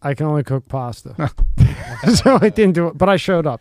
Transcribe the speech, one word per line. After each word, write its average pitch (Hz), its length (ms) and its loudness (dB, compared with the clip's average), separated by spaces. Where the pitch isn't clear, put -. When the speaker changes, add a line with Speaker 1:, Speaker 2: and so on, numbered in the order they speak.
Speaker 1:
I 143 120 -4
can 151 120 -4
only 151 180 -2
cook 135 240 -6
pasta. 123 480 -10
Speaker 2:
<laughs> - 260 -4
Speaker 1:
<laughs> - 580 2
So 262 220 4
it 202 180 2
didn't 202 220 2
do 170 100 0
it, 160 100 -8
but 185 140 2
I 190 60 4
showed 170 300 -2
up, 123 140 -6